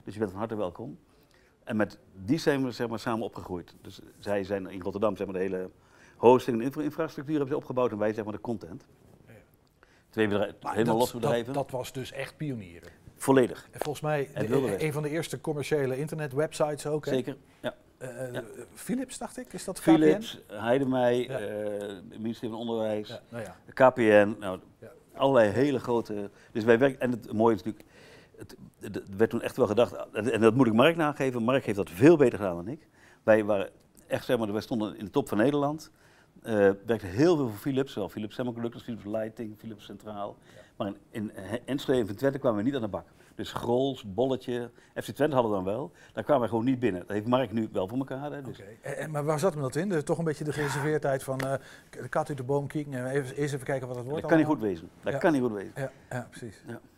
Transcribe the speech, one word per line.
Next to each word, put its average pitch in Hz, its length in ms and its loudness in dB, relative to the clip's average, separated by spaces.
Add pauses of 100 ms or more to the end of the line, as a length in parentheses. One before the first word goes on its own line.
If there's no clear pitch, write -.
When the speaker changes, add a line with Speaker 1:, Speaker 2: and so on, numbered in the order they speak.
Speaker 1:
dus 104 100 -14
je 104 60 -8
bent 104 120 -2
van 92 80 -10
harte 113 160 -6
welkom. 104 420 -6 (640)
En 123 120 -6
met 104 220 0 (280)
die 143 120 2
zijn 143 260 2
we, 123 80 -2
zeg 117 160 -4
maar, 113 120 -6
samen 113 260 -4
opgegroeid. 90 560 -10
Dus - 180 -20 (200)
zij 101 240 -2
zijn 95 260 -4
in 92 120 -10
Rotterdam, 101 360 0
zeg 98 100 -4
maar, 95 80 -6
de 92 60 -2
hele 92 280 -4 (480)
hosting 123 420 8
en 113 40 -2
infra-, 139 200 -4
infrastructuur 151 520 -6
hebben 139 180 -2
ze 143 80 -2
opgebouwd 123 300 0
en 104 60 -6
wij, 107 160 0
zeg 110 100 -4
maar, 104 100 -8
de 101 80 -10
content. 101 440 -8 (420)
Speaker 2:
Ja. 117 60 -20 (760)
Speaker 1:
Twee 110 180 2
bedrijven, 101 340 0
Speaker 2:
Maar 135 120 -6
Speaker 1:
helemaal 113 200 2
Speaker 2:
dat, 113 80 2
Speaker 1:
losse 120 180 -2
bedrijven. 120 340 -2
Speaker 2:
dat, 143 160 -4
dat - 100 -20
was 123 120 -10
dus 127 200 -10
echt 135 260 -12
pionieren. 92 520 -10 (260)
Speaker 1:
Volledig. - 560 4
Speaker 2:
En - 100 -10
volgens - 220 -6
mij 151 300 -2
Speaker 1:
En 107 80 -4
Speaker 2:
de, 107 60 -2
Speaker 1:
wilde 131 220 2
weg. 95 120 -2
Speaker 2:
een 156 120 -2
van 151 100 -4
de 147 60 -4
eerste 147 320 -6
commerciële 139 560 -2
internetwebsites 151 920 -4
ook, 151 180 -4
hè? 143 60 -4
Speaker 1:
Zeker, 131 260 -2 (240)
ja. 127 120 -6 (240)
Speaker 2:
Eh, 127 300 -10
eh, 123 60 -10
Speaker 1:
Ja. 117 100 -8 (300)
Speaker 2:
Philips, 254 440 -6
dacht - 200 -12
ik, 254 160 -12
is 185 100 -12
dat 185 180 -8
Speaker 1:
Philips, 160 540 4
Speaker 2:
K - 120 -20
P - 40 -20
N? 101 40 -12
Speaker 1:
Heidemij, 123 680 2
Speaker 2:
Ja. 127 160 -6
Speaker 1:
eh, 104 480 -6
het 92 340 -12
ministerie 113 280 -6
van 113 100 -8
Onderwijs, 107 480 -2
Speaker 2:
Ja, 117 220 -14
nou 117 140 -10
ja. 90 120 -14 (340)
Speaker 1:
K - 40 6
P - 40 -16
N, 107 420 8
nou, 92 200 -6 (200)
Speaker 2:
Ja. - 80 -20 (280)
Speaker 1:
allerlei 131 340 6
hele 127 300 2
grote. 110 500 -2 (220)
Dus 110 120 -2
wij 117 160 8
werken, 135 200 2
en 127 120 0
het 110 220 -8
mooie 110 220 6
is 92 80 -6
natuurlijk, - 260 -10 (480)
het, - 180 -18 (240)
het, 107 160 -10
het 98 200 -10
werd 110 140 4
toen 117 120 -4
echt - 160 -6
wel 123 100 4
gedacht, 104 280 2 (180)
en, 113 180 -2
en 110 100 2
dat 117 140 8
moet 131 120 6
ik 107 60 4
Mark 143 220 8
nageven, 139 480 -2
Mark 127 220 2
heeft 101 120 -2
dat 95 120 -2
veel 147 280 8
beter 120 200 4
gedaan 92 180 -2
dan 85 120 -10
ik. 143 200 -12 (360)
Wij 110 200 6
waren 101 260 0 (380)
echt, - 180 -4
zeg 131 120 0
maar, 113 140 -2
wij 104 100 -2
stonden 107 360 -4
in 104 80 -12
de 92 60 -12
top 143 160 0
van 151 100 -2
Nederland. 143 540 0 (500)
Eh, 117 120 -6 (320)
werkte 110 200 -2
heel 135 300 4
veel 143 140 0
voor 104 80 -8
Philips, 139 360 -2
zowel 95 160 -4
Philips 107 260 -8
Semiconductors, 117 480 -6
Philips 107 220 -12
Lighting, 110 520 -8
Philips 107 280 -16
Centraal. 104 500 -12 (200)
Speaker 2:
Ja. - 60 -20 (160)
Speaker 1:
Maar 107 100 -4
in, 101 80 -8 (140)
in 107 240 -8
He-, 98 320 -8
Enschede 127 440 0
en 107 60 -8
Twente 139 240 0
kwamen 117 180 2
we 104 60 -2
niet 143 120 0
aan 127 60 -4
de 110 60 -4
bak. 92 180 -8 (300)
Dus 104 160 -10
Grols, 123 640 -2
Bolletje, 123 560 -2 (320)
F - 40 -8
C 123 100 -10
Twente 147 200 2
hadden 117 160 4
we 101 120 2
dan 98 100 0
wel. 143 180 -8 (220)
Daar 110 100 -6
kwamen 143 200 4
we 107 60 0
gewoon 113 160 0
niet 131 140 2
binnen. 95 220 0
Dat - 80 -12
heeft 104 180 -4
Mark 123 240 0
nu 110 200 -2
wel 95 160 -2
voor 113 100 -8
elkaar, 135 340 -8
hè, 143 100 -10
dus. 113 180 -14
Speaker 2:
Oké. 98 100 -18 (120)
En, 135 160 -10
en, 147 140 -8
maar 147 120 -4
waar 156 160 0
zat 185 140 2
hem 151 80 -6
dat 131 140 -4
in? 180 140 -2
De, 156 140 0
toch 165 140 0
een 170 60 -2
beetje 160 200 -2
de 151 100 -4
gereserveerdheid 143 680 -2
van, 131 160 -6
eh, 135 140 -2 (360)
k-, - 120 -16
de 127 60 -10
kat 156 220 -2
uit 147 80 -6
de 127 60 -6
boom 143 240 0
kijken 143 260 -6
en 127 140 -4
even, 135 280 -2
eerst 143 180 -2
even 131 120 -6
kijken 135 220 -4
wat 123 80 -8
het 120 100 -8
wordt 147 160 -6
Speaker 1:
Dat 160 80 -4
kan 165 100 8
niet 151 80 4
Speaker 2:
allemaal? 131 200 0
Speaker 1:
goed 95 140 0
wezen. 87 80 -14 (140)
Dat - 100 -2
Speaker 2:
Ja. 139 60 -2
Speaker 1:
kan 185 120 4
niet 139 100 2
goed 123 120 0
wezen. 98 220 -8
Speaker 2:
Ja, 135 160 -8 (180)
ja, 123 200 -8
precies. - 380 -16
Speaker 1:
Ja. 117 120 -12 (180)